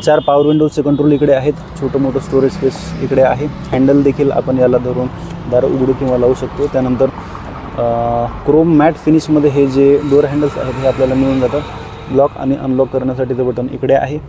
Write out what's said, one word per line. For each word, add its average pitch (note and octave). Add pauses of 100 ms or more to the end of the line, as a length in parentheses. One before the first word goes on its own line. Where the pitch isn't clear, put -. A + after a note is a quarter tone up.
चार D3+
पॉवर C#3+
विंडोजचे D3+
कंट्रोल C#3+
इकडे C#3+
आहेत, C3+ (280)
छोटं C3+
मोठं C3+
स्टोरेज C3+
स्पेस C3 (280)
इकडे C3
आहे. B2+
हँडल C#3
देखील C#3
आपण C3
याला B2+
धरून B2+ (440)
दार B2
उघडू C3+
किंवा B2+
लावू B2
शकतो. C3
त्यानंतर, B2+ (760)
अ, A#2 (200)
क्रोम D#3+
मॅट D3+
फिनिशमध्ये D3+
हे C#3
जे C#3 (100)
डोअर C#3+
हँडल्स C#3+
आहेत B2
हे C3
आपल्याला C3
मिळून C3+
जातात. B2+ (500)
लॉक C#3
आणि C3+
अनलॉक C3
करण्यासाठीचं B2+
बटन B2+
इकडे C3
आहे. C3+ (100)